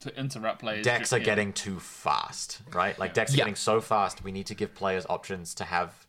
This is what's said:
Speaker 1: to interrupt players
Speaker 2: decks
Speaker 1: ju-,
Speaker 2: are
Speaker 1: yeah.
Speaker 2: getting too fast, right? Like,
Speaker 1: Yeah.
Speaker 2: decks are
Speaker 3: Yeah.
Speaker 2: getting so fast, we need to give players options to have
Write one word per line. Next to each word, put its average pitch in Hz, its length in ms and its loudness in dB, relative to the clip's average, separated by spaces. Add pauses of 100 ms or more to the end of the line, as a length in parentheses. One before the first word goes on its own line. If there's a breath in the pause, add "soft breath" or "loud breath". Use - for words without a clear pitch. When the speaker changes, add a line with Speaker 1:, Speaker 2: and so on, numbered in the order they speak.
Speaker 1:
to - 180 -10
interrupt 113 400 -2
players 107 240 -2
Speaker 2:
decks 117 280 2
Speaker 1:
ju-, 127 40 4
Speaker 2:
are 117 40 6
Speaker 1:
yeah. 107 60 0
Speaker 2:
getting 104 280 2
too 98 260 -4
fast, - 800 -4 (140)
right? 90 260 2
Like, 95 120 0
Speaker 1:
Yeah. - 20 -12
Speaker 2:
decks 113 180 4
are 139 60 6
Speaker 3:
Yeah. 131 60 6
Speaker 2:
getting 101 120 -2
so 110 240 4
fast, 104 420 2
we 98 120 -8
need 95 140 -6
to 110 80 -8
give 101 200 -4
players 95 340 0
options 90 460 -4
to - 80 -6
have 87 460 -2